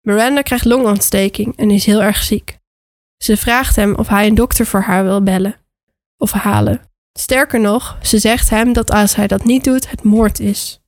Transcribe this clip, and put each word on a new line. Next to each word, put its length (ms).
Miranda 400
krijgt 240
longontsteking 920
en 140
is 140
heel 160
erg 220
ziek. 340
Ze 200
vraagt 380
hem 200
of 120
hij 200
een 80
dokter 300
voor 160
haar 220
wil 200
bellen 320
of 140
halen. 500
Sterker 400
nog, 420
ze 180
zegt 300
hem 240
dat 180
als 240
hij 120
dat 160
niet 200
doet, 260
het 140
moord 360
is. 480